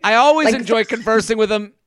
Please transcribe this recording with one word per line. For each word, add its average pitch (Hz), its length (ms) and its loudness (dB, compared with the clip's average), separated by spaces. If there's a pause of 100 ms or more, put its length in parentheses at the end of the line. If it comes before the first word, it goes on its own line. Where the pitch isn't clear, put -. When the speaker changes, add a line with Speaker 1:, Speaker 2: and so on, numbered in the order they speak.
Speaker 1:
I 208 120 0
always 302 320 4
Speaker 2:
Like, 226 80 2
Speaker 1:
enjoy 226 300 -2
conversing 220 520 -2
with 214 160 0
him 208 220 -6 (120)